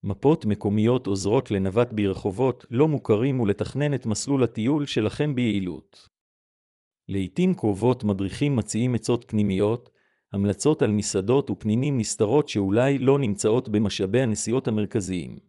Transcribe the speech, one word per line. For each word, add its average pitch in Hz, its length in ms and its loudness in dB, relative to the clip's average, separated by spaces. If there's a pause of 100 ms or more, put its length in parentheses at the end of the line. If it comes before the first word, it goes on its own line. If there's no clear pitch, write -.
מפות 104 420 2
מקומיות 107 600 2
עוזרות 101 440 0
לנווט 98 420 0
ברחובות 104 760 -2
לא 131 180 2
מוכרים 131 520 0
ולתכנן 127 540 -2
את 120 120 -4
מסלול 127 380 0
הטיול 135 420 0
שלכם 131 500 -2
ביעילות. 101 760 -4 (960)
לעתים 98 460 0
קרובות 113 500 0
מדריכים 101 520 -2
מציעים 120 400 -2
עצות 117 320 -2
פנימיות, 104 640 0 (420)
המלצות 104 500 0
על 117 100 2
מסעדות 104 580 0
ופנינים 120 480 -2
נסתרות 113 520 0
שאולי 113 480 2
לא 131 220 4
נמצאות 117 500 0
במשאבי 104 520 0
הנסיעות 113 460 -2
המרכזיים. 92 800 -4